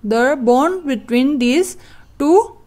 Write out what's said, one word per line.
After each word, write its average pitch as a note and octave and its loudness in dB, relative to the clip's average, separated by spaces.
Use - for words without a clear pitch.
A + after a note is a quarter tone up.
the A#3+ 0
bond C#4+ 0
between C4 -2
these B3+ 0
two F4 0